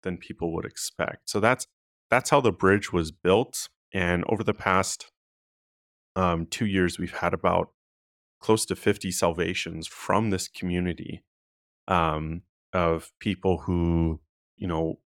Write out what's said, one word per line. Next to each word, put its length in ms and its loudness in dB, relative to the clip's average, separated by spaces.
than 140 -6
people 360 -8
would 120 -8
expect." 640 -8
So 120 -4
that's, 260 4
that's 200 4
how 120 6
the 120 6
bridge 400 4
was 180 0
built. 580 0
And 360 0
over 140 0
the 100 0
past, 580 -2
um, 320 0
two 180 -4
years, 340 0
we've 180 -8
had 160 0
about 400 0
close 260 2
to 80 -4
fifty 360 -2
salvations 760 -4
from 440 -2
this 160 -4
community, 760 -6
um, 560 -2
of 460 0
people 400 0
who, 600 0
you 100 -8
know 380 -4